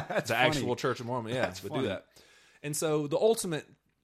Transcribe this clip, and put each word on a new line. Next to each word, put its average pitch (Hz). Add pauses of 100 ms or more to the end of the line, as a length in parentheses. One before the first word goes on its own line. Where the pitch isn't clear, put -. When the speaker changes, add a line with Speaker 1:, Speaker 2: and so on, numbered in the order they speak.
Speaker 1:
That's -
Speaker 2:
the 113
Speaker 1:
funny. 123
Speaker 2:
actual 123
Church 123
of 120
Mormon, 117
yeah, 127
Speaker 1:
That's 92
Speaker 2:
would 98
Speaker 1:
funny. 120
Speaker 2:
do 117
that. 92 (580)
And 147
so 151
the 147
ultimate, 190 (380)